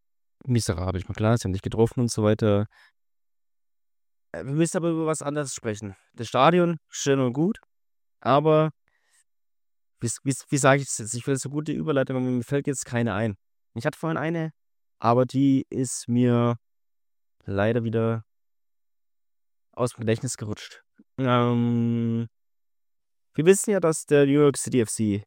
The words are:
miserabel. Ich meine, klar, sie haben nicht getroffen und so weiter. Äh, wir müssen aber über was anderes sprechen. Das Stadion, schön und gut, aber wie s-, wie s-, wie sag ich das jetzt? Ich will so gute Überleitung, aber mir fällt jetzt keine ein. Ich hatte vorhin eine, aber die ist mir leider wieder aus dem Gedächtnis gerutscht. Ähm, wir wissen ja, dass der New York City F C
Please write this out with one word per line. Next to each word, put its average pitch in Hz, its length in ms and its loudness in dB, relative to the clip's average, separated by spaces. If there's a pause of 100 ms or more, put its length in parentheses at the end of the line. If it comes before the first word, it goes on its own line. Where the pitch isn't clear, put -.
(440)
miserabel. 92 560 -2
Ich - 80 -10
meine, 98 80 -10
klar, 110 200 2
sie - 80 -4
haben 95 80 -4
nicht 98 120 -6
getroffen 117 360 0
und 120 100 0
so 110 120 -4
weiter. 107 440 2 (1700)
Äh, 80 120 -10
wir 135 80 -8
müssen 165 240 0
aber 170 140 -2
über 160 160 -2
was 156 160 -4
anderes 143 320 -6
sprechen. 104 420 -8 (180)
Das 117 140 -10
Stadion, 170 500 4 (100)
schön 139 320 0
und 123 120 0
gut, 165 260 0 (640)
aber 156 500 2 (1300)
wie 120 60 -4
s-, - 180 -6
wie 135 60 -2
s-, - 180 -6
wie 143 100 0
sag 139 220 4
ich 135 60 -8
das - 120 -8
jetzt? 113 160 -10
Ich 120 120 -10
will 139 100 0
so 131 140 -6
gute 151 220 -6
Überleitung, 139 440 -2
aber 127 100 -2
mir 123 180 -2
fällt 143 220 -4
jetzt 139 180 -4
keine 117 300 -2
ein. 104 220 -2 (380)
Ich 117 120 -6
hatte 151 120 -6
vorhin 165 200 -4
eine, 160 340 -4 (460)
aber 120 280 2
die 135 440 2
ist - 380 -6
mir 120 480 2 (880)
leider 107 400 0
wieder 113 400 -2 (1500)
aus 123 200 -4
dem - 80 -14
Gedächtnis 113 360 -2
gerutscht. - 460 -12 (360)
Ähm, 120 1120 2 (1040)
wir 151 120 -2
wissen 196 240 4
ja, 196 100 0
dass 160 260 0
der 143 200 4
New 135 60 2
York 143 240 4
City 123 240 0
F 107 80 2
C 104 380 -2